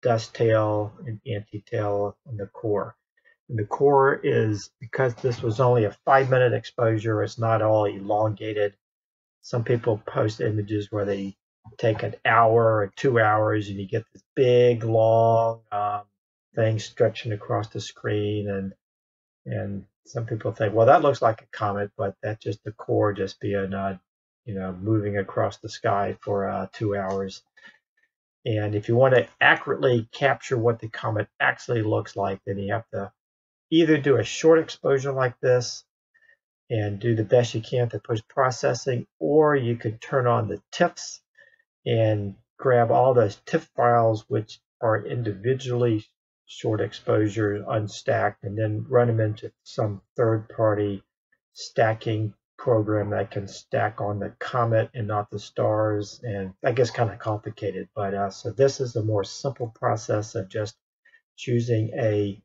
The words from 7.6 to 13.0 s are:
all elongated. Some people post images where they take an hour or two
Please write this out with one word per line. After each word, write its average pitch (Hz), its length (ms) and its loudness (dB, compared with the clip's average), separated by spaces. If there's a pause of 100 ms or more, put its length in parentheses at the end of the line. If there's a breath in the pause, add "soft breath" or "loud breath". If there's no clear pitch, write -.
all 107 240 4
elongated. 104 920 -2 (680)
Some 117 220 -4
people 117 420 0
post 113 360 -2
images 104 500 -2
where 101 140 -2
they 98 300 -4 (420)
take 110 260 0
an 101 120 -6 (100)
hour 113 520 4
or 101 180 -2
two 123 240 2